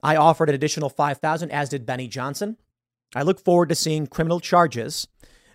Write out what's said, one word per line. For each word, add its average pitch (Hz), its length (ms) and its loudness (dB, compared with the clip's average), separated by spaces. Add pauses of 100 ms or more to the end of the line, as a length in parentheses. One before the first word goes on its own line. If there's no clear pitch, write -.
I 156 140 2
offered 156 320 4
an 147 80 4
additional 147 320 -2
five 147 300 -2
thousand, 160 340 -4
as 143 160 -4
did 135 180 -8
Benny 127 220 -8
Johnson. 143 480 -8 (580)
I 131 100 -2
look 185 200 0
forward 175 240 4
to 165 80 0
seeing 156 320 -2
criminal 165 320 -2
charges. 151 680 0 (460)